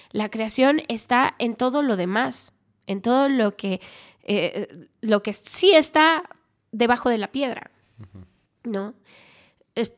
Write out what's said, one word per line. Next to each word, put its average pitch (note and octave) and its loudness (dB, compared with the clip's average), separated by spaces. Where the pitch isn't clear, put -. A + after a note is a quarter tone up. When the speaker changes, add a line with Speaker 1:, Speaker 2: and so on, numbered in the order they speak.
Speaker 1:
La G#3+ -4
creación C4 2
está A#3+ 0
en A#3 -2
todo B3+ -2
lo B3 0
demás, G#3+ -4
en G3 -6
todo C4 2
lo A3 0
que, F#3+ -6
eh, F3 -4
lo G#3+ 0
que G#3 -6
sí - 2
está D#4 4
debajo A#3+ 2
de A3+ 0
la G3 -6
piedra, C4 -6
Speaker 2:
Ujú. F#2+ -20
Speaker 1:
¿no? G#3+ -8
Es-, A#3 -4